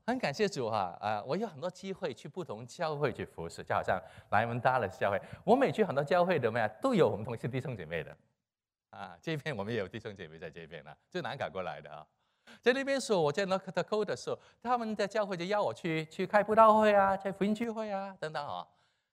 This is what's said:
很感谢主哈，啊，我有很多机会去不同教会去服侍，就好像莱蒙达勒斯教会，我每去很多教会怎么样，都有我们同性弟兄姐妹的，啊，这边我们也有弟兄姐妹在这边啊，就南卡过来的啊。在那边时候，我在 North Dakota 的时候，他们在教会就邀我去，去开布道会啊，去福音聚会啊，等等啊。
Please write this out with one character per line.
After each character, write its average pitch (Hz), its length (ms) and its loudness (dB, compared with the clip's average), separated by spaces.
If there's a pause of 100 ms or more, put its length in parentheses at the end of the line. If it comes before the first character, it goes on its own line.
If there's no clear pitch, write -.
很 254 140 -2
感 160 160 -2
谢 208 140 2
主 127 200 -2
哈， 98 320 -2
啊， 107 240 -2
我 135 120 -2
有 220 100 -4
很 156 140 -14
多 175 100 -4
机 190 220 -10
会 180 200 -6
去 - 160 -14
不 180 140 -8
同 120 240 -10
教 156 300 -4
会 143 160 2
去 95 120 -6
服 82 240 -8
侍， - 140 -12
就 85 100 -4
好 101 80 4
像 95 220 0 (280)
莱 104 140 4
蒙 117 160 -2
达 127 200 4
勒 101 80 0
斯 95 100 -10
教 101 140 2
会， 95 100 0 (220)
我 208 100 6
每 262 160 4
去 214 140 0
很 175 100 -2
多 143 80 2
教 175 220 4
会 175 160 2
怎 113 120 0
么 120 60 0
样， 110 100 2 (120)
都 269 120 2
有 156 160 6
我 104 80 0
们 101 80 -8
同 117 140 -8
性 139 100 -6
弟 127 120 -2
兄 127 160 -8
姐 90 100 -10
妹 80 160 -4
的， 76 120 -14 (760)
啊， 98 320 -16
这 160 140 -6
边 143 200 -8
我 98 60 -6
们 104 100 -6
也 117 60 -2
有 95 80 -2
弟 107 140 -12
兄 107 140 -12
姐 92 120 -14
妹 80 140 -18
在 85 100 -10
这 82 160 -16
边 73 200 -16
啊， 73 80 -18 (140)
就 180 140 -8
南 127 160 -8
卡 101 100 -4
过 87 140 -6
来 78 180 -8
的 73 80 -20
啊。 76 160 -16 (560)
在 240 120 2
那 269 120 -2
边 269 160 -2
时 - 120 -4
候， 180 100 2
我 147 80 4
在 196 160 -2
North 190 240 -2
Dakota 208 360 -2
的 143 100 -4
时 - 120 -10
候， 127 80 -4 (240)
他 247 160 0
们 226 200 -4
在 208 100 0
教 214 180 0
会 190 120 -4
就 170 80 -4
邀 202 180 0
我 123 100 0
去， 160 340 -2
去 185 200 -4
开 208 160 4
布 208 100 0
道 220 280 10
会 214 120 8
啊， 196 240 6
去 196 140 -4
福 190 140 0
音 208 100 2
聚 233 160 -2
会 214 200 -6
啊， 196 280 -6
等 156 140 -6
等 151 120 -6
啊。 90 220 -8 (460)